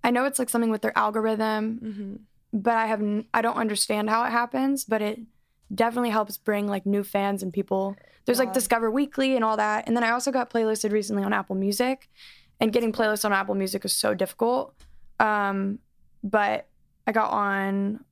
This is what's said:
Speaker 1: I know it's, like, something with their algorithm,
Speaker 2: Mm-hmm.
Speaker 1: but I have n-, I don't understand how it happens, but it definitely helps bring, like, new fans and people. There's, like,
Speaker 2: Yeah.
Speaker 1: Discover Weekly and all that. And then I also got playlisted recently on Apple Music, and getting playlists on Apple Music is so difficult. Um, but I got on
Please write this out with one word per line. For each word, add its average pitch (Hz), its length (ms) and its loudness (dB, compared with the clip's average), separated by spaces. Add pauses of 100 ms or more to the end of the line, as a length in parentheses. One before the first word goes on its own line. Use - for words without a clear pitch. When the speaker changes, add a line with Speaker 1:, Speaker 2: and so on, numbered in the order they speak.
Speaker 1:
I 240 80 4
know 240 140 2
it's, - 120 -2
like, 254 140 -2
something 233 180 2
with 214 140 -2
their 220 120 -2
algorithm, 220 880 0
Speaker 2:
Mm-hmm. 208 320 -10 (380)
Speaker 1:
but 226 220 2
I 226 100 2
have 214 160 0
n-, 208 320 -2
I 233 80 2
don't 233 160 0
understand 214 540 -2
how 226 140 2
it 262 40 -2
happens, 262 560 0
but 214 160 0
it 214 200 -4 (520)
definitely 233 380 0
helps 214 260 0
bring, 208 300 -2
like, 196 180 -2
new 202 180 2
fans 202 380 0
and 185 100 -6
people. 196 440 -2 (300)
There's, 240 120 2
like, 254 120 2
Speaker 2:
Yeah. 254 40 -6
Speaker 1:
Discover 233 380 2
Weekly 269 440 2
and 226 80 2
all 220 140 2
that. 214 300 0
And 226 100 2
then 240 60 2
I 226 80 2
also 247 200 0
got 254 200 -2
playlisted 220 400 0
recently 208 320 0
on 202 100 0
Apple 196 220 -2
Music, 208 520 -2 (520)
and 226 120 2
getting 233 220 2
playlists 214 320 0
on 202 80 2
Apple 196 220 0
Music 196 280 -2
is 196 100 -4
so - 200 0
difficult. 226 600 -2 (440)
Um, 202 600 0 (440)
but 208 440 0 (400)
I 226 40 0
got 214 200 2
on 196 800 -2